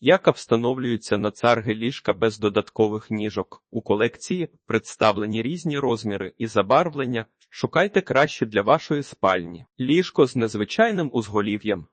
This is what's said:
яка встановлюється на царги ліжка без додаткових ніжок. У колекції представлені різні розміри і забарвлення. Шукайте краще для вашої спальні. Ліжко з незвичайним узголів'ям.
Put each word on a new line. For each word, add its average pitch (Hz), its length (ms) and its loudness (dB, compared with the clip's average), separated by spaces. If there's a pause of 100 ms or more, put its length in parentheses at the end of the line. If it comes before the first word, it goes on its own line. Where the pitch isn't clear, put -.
яка 160 300 4
встановлюється 120 840 -2
на 101 140 -2
царги 113 440 2
ліжка 110 380 -2
без 107 260 0
додаткових 107 720 0
ніжок. 104 600 -6
У 110 100 -6
колекції 120 680 -2 (160)
представлені 107 760 0
різні 151 380 -4
розміри 107 580 -4
і 113 100 -6
забарвлення. 123 800 0 (240)
Шукайте - 520 0
краще 135 440 0
для 104 160 0
вашої 143 420 2
спальні. 87 640 -2 (140)
Ліжко 147 480 2
з - 80 -12
незвичайним 131 800 0
узголів'ям. 104 800 -2